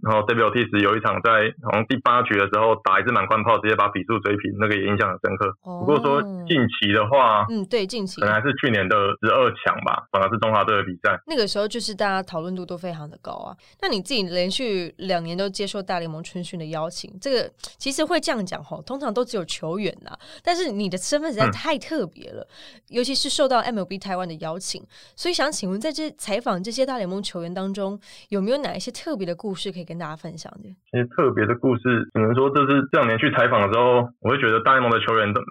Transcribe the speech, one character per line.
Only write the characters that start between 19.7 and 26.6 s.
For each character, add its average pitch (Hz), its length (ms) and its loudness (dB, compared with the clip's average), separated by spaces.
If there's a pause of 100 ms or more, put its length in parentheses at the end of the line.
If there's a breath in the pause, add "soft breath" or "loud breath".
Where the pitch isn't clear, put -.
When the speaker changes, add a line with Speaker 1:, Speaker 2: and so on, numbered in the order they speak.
Speaker 2:
员 208 180 -4 (120)
啊， - 100 -16 (260 loud breath)
但 349 120 0
是 339 160 -4
你 202 180 -4
的 180 80 -6
身 294 240 -2
份 311 100 -4
实 214 60 -6
在 220 140 4
太 294 260 -4
特 285 300 -4
别 - 240 -18
了， 107 100 -14
Speaker 1:
嗯。 - 480 -20
Speaker 2:
尤 247 140 -2
其 269 100 -4
是 262 160 -2
受 277 180 2
到 254 120 4
M 226 180 -2
L 185 80 -4
B 196 140 -8
台 190 180 -6
湾 185 100 -4
的 170 80 -10
邀 160 220 -8
请， - 260 -10 (320 loud breath)
所 - 140 -4
以 359 40 0
想 302 180 0
请 208 180 -6
问 190 100 -4
在 302 120 -4
这 311 200 -6
采 214 300 -6
访 202 220 -2